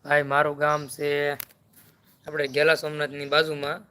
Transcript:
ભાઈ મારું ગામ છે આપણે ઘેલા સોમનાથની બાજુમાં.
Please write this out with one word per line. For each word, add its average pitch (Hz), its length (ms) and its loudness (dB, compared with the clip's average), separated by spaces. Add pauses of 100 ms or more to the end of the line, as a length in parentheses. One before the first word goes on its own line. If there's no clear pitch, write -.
ભાઈ 143 280 2
મારું 147 300 2
ગામ 151 180 2 (140)
છે 147 140 -4 (1160)
આપણે 151 180 -4 (100)
ઘેલા 151 280 4
સોમનાથની 143 520 -6
બાજુમાં. 151 420 0 (140)